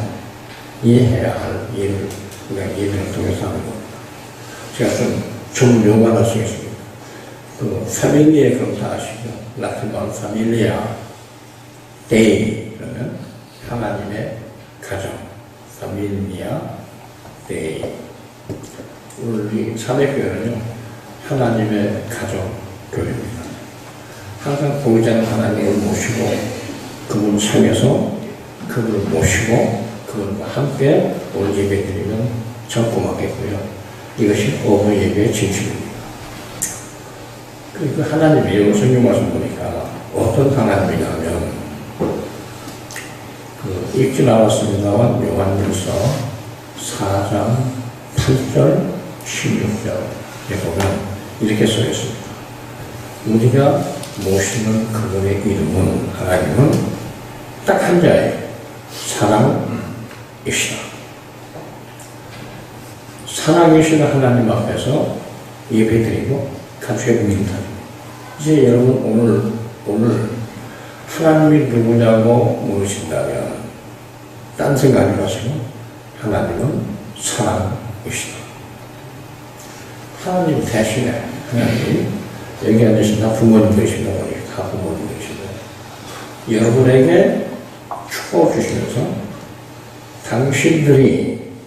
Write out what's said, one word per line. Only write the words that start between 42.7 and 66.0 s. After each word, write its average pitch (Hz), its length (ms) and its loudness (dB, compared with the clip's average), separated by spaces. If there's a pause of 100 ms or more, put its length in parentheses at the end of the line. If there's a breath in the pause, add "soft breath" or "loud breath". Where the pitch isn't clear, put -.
그 92 380 -6
읽지 131 280 4
않았습니다만 107 1000 4
요한일서 - 640 0 (880)
사 101 500 -2
장 123 420 0 (440)
팔 135 200 4 (180)
절, 139 380 4 (340)
십육 107 580 -2
절에 - 800 -6
보면 98 360 0 (420)
이렇게 107 240 2
써 - 160 2
있습니다. - 380 -2 (1080)
우리가 113 560 6 (400)
모시는 110 680 2
그분의 98 500 0
이름은, 95 720 2
하나님은 - 580 4 (920)
딱 - 180 4
한 175 180 6
자예요. - 400 4 (500)
사랑이시다. - 1900 -2 (2500)
사랑이시는 156 840 6
하나님 120 380 4
앞에서 - 680 0 (540)
예배드리고 110 800 2 (300)